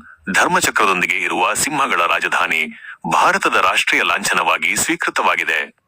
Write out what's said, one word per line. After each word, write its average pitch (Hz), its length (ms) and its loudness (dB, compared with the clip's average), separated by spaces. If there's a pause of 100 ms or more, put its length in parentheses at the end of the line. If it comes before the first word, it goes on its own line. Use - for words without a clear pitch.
(340)
ಧರ್ಮಚಕ್ರದೊಂದಿಗೆ 95 840 2
ಇರುವ 90 360 0
ಸಿಂಹಗಳ 131 520 0
ರಾಜಧಾನಿ, 87 560 0 (520)
ಭಾರತದ 165 420 2
ರಾಷ್ಟ್ರೀಯ 107 480 2
ಲಾಂಛನವಾಗಿ 90 720 0
ಸ್ವೀಕೃತವಾಗಿದೆ. 104 840 0 (280)